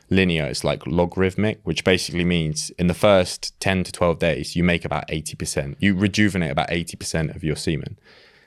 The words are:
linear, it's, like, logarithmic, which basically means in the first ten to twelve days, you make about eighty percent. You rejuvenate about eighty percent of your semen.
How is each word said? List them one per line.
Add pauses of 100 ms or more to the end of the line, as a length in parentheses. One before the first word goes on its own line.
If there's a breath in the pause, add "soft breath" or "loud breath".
linear,
it's,
like,
logarithmic,
which
basically
means
in
the
first
ten
to
twelve
days,
you
make
about
eighty
percent.
You
rejuvenate
about
eighty
percent
of
your
semen. (500 soft breath)